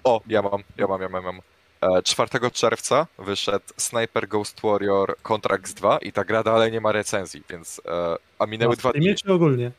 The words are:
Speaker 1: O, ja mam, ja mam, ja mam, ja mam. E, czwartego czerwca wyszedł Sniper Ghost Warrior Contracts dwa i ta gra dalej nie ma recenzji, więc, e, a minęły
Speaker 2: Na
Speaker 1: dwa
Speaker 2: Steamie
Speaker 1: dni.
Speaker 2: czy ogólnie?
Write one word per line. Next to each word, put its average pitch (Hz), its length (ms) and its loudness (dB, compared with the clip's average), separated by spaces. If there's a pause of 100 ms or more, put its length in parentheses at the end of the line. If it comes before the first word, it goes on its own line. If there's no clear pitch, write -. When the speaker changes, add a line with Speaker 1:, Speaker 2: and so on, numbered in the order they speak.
Speaker 1:
O, 117 220 4
ja 107 160 2
mam, 101 200 2 (140)
ja 104 100 0
mam, 95 160 -2
ja 92 60 -4
mam, 92 160 -6
ja 92 80 -6
mam. 92 80 -16 (580)
E, 92 40 2
czwartego 120 480 0
czerwca 123 560 0 (120)
wyszedł 98 460 -4 (120)
Sniper 113 520 -4
Ghost 104 320 -4
Warrior 101 640 2
Contracts 98 520 -2
dwa 110 240 2
i - 140 -10
ta 101 120 0
gra 110 180 0
dalej 113 300 4
nie 113 80 -4
ma 107 120 2
recenzji, 98 580 -4
więc, 85 360 -16
e, 85 300 -2 (220)
a 107 80 0
minęły 113 240 0
Speaker 2:
Na 117 60 0
Speaker 1:
dwa 127 140 -2
Speaker 2:
Steamie 143 160 2
Speaker 1:
dni. 202 100 2
Speaker 2:
czy 196 160 -2
ogólnie? 135 460 2